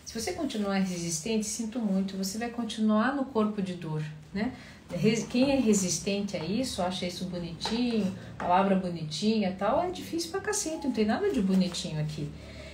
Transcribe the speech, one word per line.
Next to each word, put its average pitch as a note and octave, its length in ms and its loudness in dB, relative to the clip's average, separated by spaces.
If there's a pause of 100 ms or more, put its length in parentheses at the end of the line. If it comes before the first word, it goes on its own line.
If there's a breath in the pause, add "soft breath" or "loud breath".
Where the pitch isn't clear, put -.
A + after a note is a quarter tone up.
Se - 160 -8
você F4+ 140 -2
continuar G#3 460 0
resistente, F#3 680 0
sinto A3+ 320 -4
muito, F#3+ 400 0
você F#3+ 220 -4
vai A#3 100 -2
continuar A3 680 2
no C4+ 100 0
corpo G#3 360 0
de F#3 140 -2
dor, D#3 280 -4 (300)
né? A#3 200 -2 (360 loud breath)
Res-, G#3 380 2
quem C4 240 2
é C4+ 80 4
resistente G3+ 760 2
a D#3+ 80 -4
isso, G#3+ 380 -2
acha F#3 240 -2
isso F3+ 200 -6
bonitinho, F#3 840 -2 (280 loud breath)
palavra F#3+ 360 6
bonitinha F#3 760 0
e - 20 -2
tal, A3+ 300 2
é F4+ 80 0
difícil - 400 -4
pra G4 100 -2
cacete, D#4+ 460 -2
não B3+ 40 2
tem A3 140 2
nada E4 260 2
de C4 100 2
bonitinho F3 600 2
aqui. D3+ 260 -4 (460 loud breath)